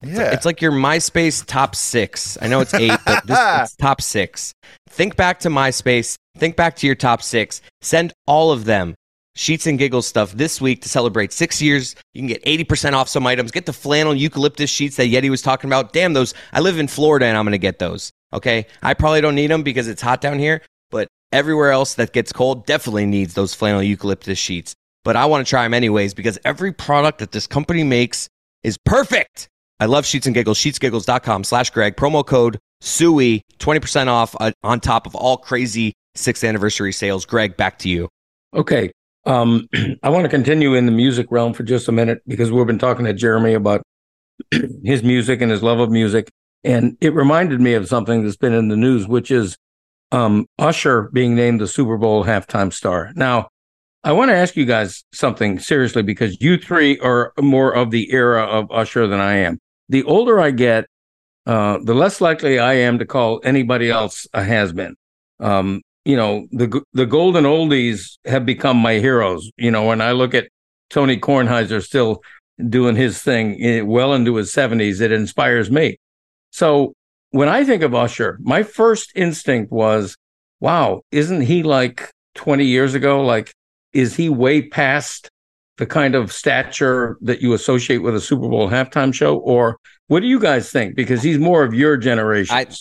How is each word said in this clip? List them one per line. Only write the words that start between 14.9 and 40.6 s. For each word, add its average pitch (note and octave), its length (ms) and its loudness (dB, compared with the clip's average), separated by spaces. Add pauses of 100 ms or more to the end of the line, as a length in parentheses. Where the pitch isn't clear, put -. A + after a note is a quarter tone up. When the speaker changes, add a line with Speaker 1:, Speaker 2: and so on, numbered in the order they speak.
Speaker 1:
that B2+ 100 2
Yeti C3 220 2
was C3 120 -2
talking C3+ 280 -2
about. C3 240 0
Damn, F3 180 0
those. C3 220 0 (180)
I - 80 0
live F3 200 0
in D3 100 -2
Florida D3 380 2
and A2 100 0
I'm G#2+ 80 0
gonna G#2 120 0
get F#2 220 -4
those. E2+ 320 -8 (220)
Okay. A2+ 340 -4 (140)
I C3 120 0
probably D#3 280 2
don't D3+ 140 0
need D3 160 0
'em D#3+ 120 0
because B2 240 -4
it's G#2+ 140 -10
hot B2 180 0
down C#3+ 180 -4
here, D3+ 240 -2 (300)
but G#2 160 -4 (240)
everywhere C#3+ 400 2
else C3+ 240 0
that A2+ 160 -2
gets - 220 -2
cold B2+ 320 -2
definitely A2+ 400 -2
needs G2+ 300 -2
those G2 180 -2
flannel G#2 280 0
eucalyptus G2 560 -4
sheets. - 380 -8 (300)
But A2+ 100 0
I A#2+ 120 2
wanna D3 180 2
try B2+ 180 0
'em A#2 100 0
anyways G#2+ 400 2
because G2+ 300 -4
every E3+ 300 -4
product D3 460 0
that G#2 120 -10
this - 160 -8
company D#3 380 -2
makes B2 420 -2 (360)
is G#2+ 220 -4
perfect. - 600 0 (320)
I A2 80 0
love C#3 180 2
Sheets C3+ 220 -2
and B2 80 0
Giggles. A2 220 2
Sheets D3 220 -2
giggles A2+ 260 -2
dot B2 180 0
com G2+ 200 -2
slash A#2+ 280 -2
Greg. G#2 260 0
Promo D3 280 0
code A#2 320 2 (240)
suey, C#3 600 2 (160)
twenty D3+ 220 0
percent C3 300 -2
off, A#2 300 0
uh, A2 120 -2 (120)
on A2+ 160 0
top A2+ 280 0
of E2+ 80 -14
all B2+ 220 0
crazy A2+ 560 -4 (220)
sixth - 280 -4
anniversary G#2 500 -2
sales. G2 320 -4
Greg, G#2+ 320 -2
back G2 220 -2
to F#2+ 100 -4
you. E2+ 180 -2 (480)
Speaker 3:
Okay. C3+ 360 0 (340)
Um, A#2 420 2 (180)
<clears throat> C3 180 -6
I C3+ 60 0
wanna E3 200 2
continue C#3+ 460 2